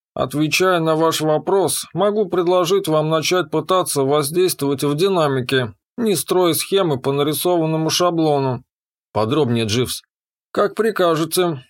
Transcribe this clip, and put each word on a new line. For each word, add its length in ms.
Отвечая 640
на 160
ваш 240
вопрос, 720
могу 320
предложить 600
вам 220
начать 420
пытаться 520
воздействовать 800
в 140
динамике, 800
не 180
строя 380
схемы 440
по 140
нарисованному 800
шаблону». 760
«Подробнее, 540
Дживс». 380
«Как 200
прикажете. 960